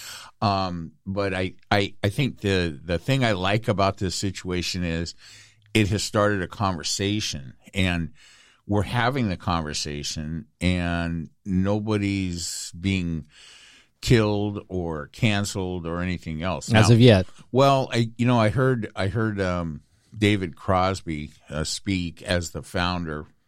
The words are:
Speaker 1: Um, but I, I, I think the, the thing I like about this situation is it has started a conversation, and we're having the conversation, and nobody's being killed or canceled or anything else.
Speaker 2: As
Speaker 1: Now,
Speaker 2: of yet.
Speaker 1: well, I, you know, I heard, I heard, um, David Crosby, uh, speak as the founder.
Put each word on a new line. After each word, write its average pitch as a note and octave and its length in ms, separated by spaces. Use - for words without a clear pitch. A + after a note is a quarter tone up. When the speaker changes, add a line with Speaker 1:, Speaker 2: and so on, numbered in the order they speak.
Speaker 1:
Um, F#2 520
but G2 280
I, F#2 200
I, G2+ 320
I G#2 60
think B2 320
the, F2 420
the E2+ 160
thing C3+ 260
I A2+ 80
like G2 360
about G2 300
this F#2 160
situation F2+ 720
is E2 300
it G#2+ 160
has G2+ 140
started G#2 400
a E2 60
conversation, F#2+ 1040
and F2 380
we're G#2 160
having A#2+ 460
the F2 80
conversation, D#2 1120
and E2+ 720
nobody's G2 1300
being F2 480
killed G#2 680
or E2 400
canceled F#2+ 760
or E2+ 140
anything D#2+ 420
else. F2 300
Speaker 2:
As F#2+ 160
Speaker 1:
Now, A#2+ 60
Speaker 2:
of A2 60
yet. G#2+ 260
Speaker 1:
well, C3+ 400
I, A#2 240
you A#2+ 100
know, B2 120
I G#2+ 120
heard, B2 440
I G2 140
heard, G#2+ 320
um, F2 400
David G2+ 400
Crosby, F2+ 760
uh, D2+ 140
speak F2 580
as F2 280
the D#2 120
founder. F2 640